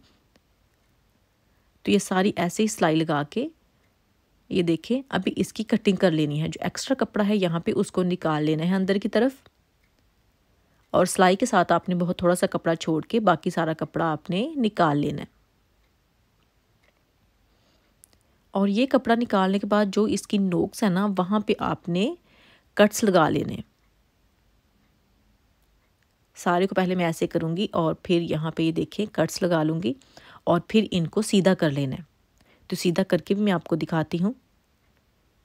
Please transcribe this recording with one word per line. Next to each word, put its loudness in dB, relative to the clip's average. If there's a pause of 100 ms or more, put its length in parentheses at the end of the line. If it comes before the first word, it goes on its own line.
(1900)
तो 0
ये 4
सारी 0
ऐसे 0
ही 2
सिलाई 2
लगा 0
के -6 (1000)
ये 0
देखें, -2 (100)
अभी -2
इसकी -4
कटिंग 0
कर 2
लेनी -2
है। -4
जो -8
एक्स्ट्रा -4
कपड़ा -2
है 2
यहाँ 0
पे -4
उसको -2
निकाल -2
लेना 0
है 2
अंदर 0
की -4
तरफ, 0 (1500)
और 4
सिलाई 4
के -2
साथ 2
आपने 0
बहुत -2
थोड़ा 4
सा 0
कपड़ा -2
छोड़ -2
के -2
बाकी 2
सारा -2
कपड़ा -4
आपने -4 (180)
निकाल 2
लेना -2
है। -10 (3250)
और 2
ये 2
कपड़ा 2
निकालने 0
के -6
बाद 2
जो 2
इसकी -2
नोक्स -2
है 4
ना, 2
वहाँ 0
पे 2
आपने -2 (720)
कट्स 4
लगा 6
लेने। -4 (2750)
सारे 0
को -4
पहले 0
मैं 0
ऐसे -2
करूँगी -2
और 0
फिर 2
यहाँ -4
पे 0
ये 0
देखें -4
कट्स -4
लगा 2
लूँगी -2 (520)
और 2
फिर 2
इनको 0
सीधा 4
कर 0
लेना -4
है। -12 (640)
तो -6
सीधा 0
करके 0
भी -2
मैं 2
आपको -2
दिखाती -2
हूँ। -2 (1080)